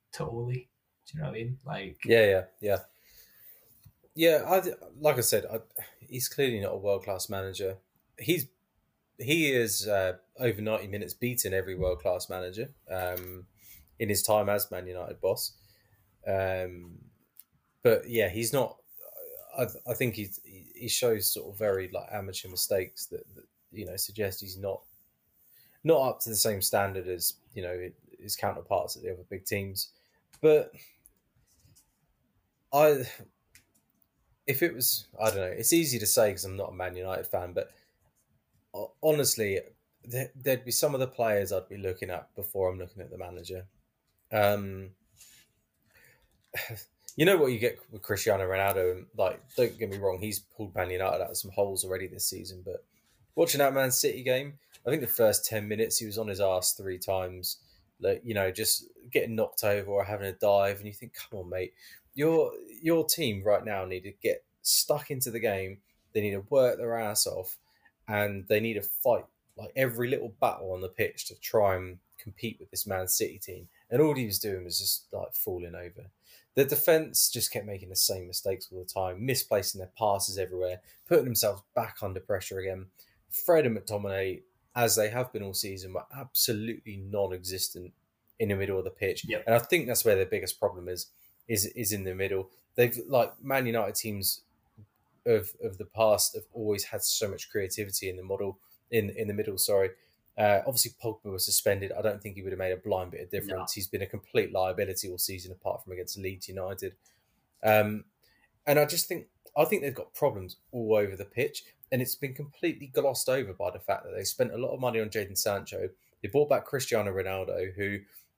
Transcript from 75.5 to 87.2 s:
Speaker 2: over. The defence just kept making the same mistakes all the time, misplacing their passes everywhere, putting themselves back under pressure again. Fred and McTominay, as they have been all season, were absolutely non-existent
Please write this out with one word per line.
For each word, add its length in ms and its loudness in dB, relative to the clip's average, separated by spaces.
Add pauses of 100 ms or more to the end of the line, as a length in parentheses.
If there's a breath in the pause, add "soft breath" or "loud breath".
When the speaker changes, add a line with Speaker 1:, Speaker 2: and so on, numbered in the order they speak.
Speaker 2:
over. 360 -14 (460 soft breath)
The 100 6
defence 640 4
just 200 -2
kept 160 -6
making 220 -10
the 80 -6
same 300 0
mistakes 440 -6
all 100 -10
the 40 -12
time, 400 -4
misplacing 540 0
their 180 -10
passes 420 2
everywhere, 440 -4 (260 soft breath)
putting 160 6
themselves 380 0 (120)
back 280 -2
under 180 -6
pressure 380 -4
again. 280 -6 (420 soft breath)
Fred 380 4
and 100 2
McTominay, 640 -4 (340)
as 180 4
they 140 4
have 240 -4
been 100 -6
all 120 -8
season, 380 -6
were 140 -8 (100)
absolutely 800 -4
non-existent 960 -4 (460)